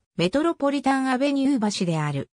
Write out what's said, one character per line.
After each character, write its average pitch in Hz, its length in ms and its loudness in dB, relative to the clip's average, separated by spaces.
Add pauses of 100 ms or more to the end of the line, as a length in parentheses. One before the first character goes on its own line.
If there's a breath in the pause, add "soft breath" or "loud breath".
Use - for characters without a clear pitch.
(160)
メ 180 140 0
ト 285 120 2
ロ 330 120 0
ポ 277 160 0
リ 285 100 -2
タ 269 200 0
ン 262 100 -2
ア 254 80 0
ベ 285 160 0
ニ 269 120 0
ュ 277 120 2
ー 208 220 -2
橋 196 40 -2
で 170 140 0
あ 147 120 -2
る。 143 280 -6